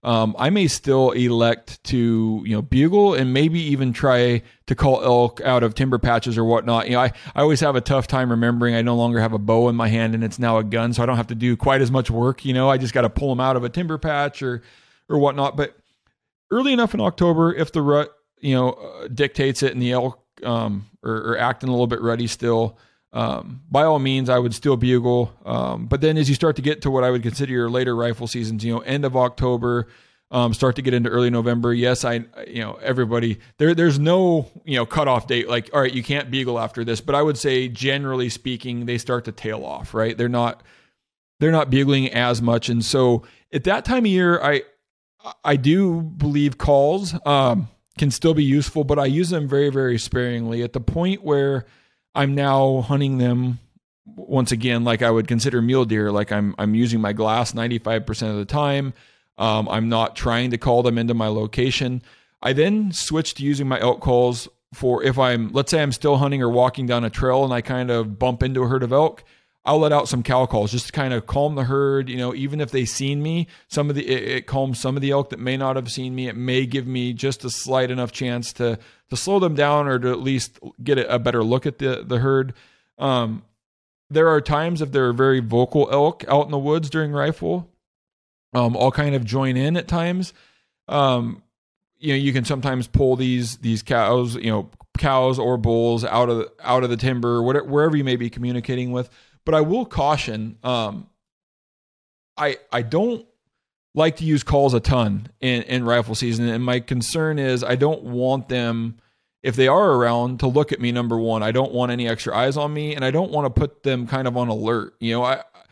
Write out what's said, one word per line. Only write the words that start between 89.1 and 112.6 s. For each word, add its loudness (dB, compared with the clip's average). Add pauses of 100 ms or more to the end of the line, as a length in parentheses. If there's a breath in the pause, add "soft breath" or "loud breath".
of -2
join -2
in 0
at -4
times. -4 (540 soft breath)
Um, 0 (600)
you -6
know, 0
you 0
can 0
sometimes -4
pull 4
these, -2
these -2
cows, 0
you -4
know, -2 (280)
cows 2
or 0
bulls 0
out 2
of, -2 (120)
out 0
of -2
the -2
timber, 0
whatever, 0
wherever 2
you 0
may 0
be -4
communicating -6
with. -4 (360 soft breath)
But 2
I 6
will 0
caution, -4
um, -4 (1300)
I, -2 (120)
I -2
don't -2 (640)
like 2
to -8
use 2
calls 2
a 2
ton 0 (140)
in, 0
in -4
rifle 0
season. -2
And -2
my 0
concern -2
is 0
I 0
don't 0
want -2
them, -4 (440)
if -2
they 6
are 6
around, 2
to 0
look 2
at -4
me, -2
number 0
one. 0
I 0
don't 0
want -2
any -4
extra -4
eyes 0
on -4